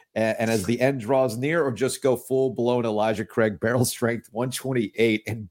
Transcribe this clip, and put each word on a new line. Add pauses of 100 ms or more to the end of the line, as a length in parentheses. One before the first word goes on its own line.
(160)
and,
and
as
the
end
draws
near,
or
just
go
full-blown
Elijah
Craig
barrel
strength
one
twenty-eight
and